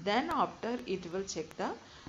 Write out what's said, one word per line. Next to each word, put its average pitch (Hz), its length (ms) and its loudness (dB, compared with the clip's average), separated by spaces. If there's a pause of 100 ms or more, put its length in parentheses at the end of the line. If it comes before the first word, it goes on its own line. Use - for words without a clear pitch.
then 233 260 4
after 233 560 2
it 180 280 -2
will 196 100 0
check 170 320 -4
the 214 140 0 (400)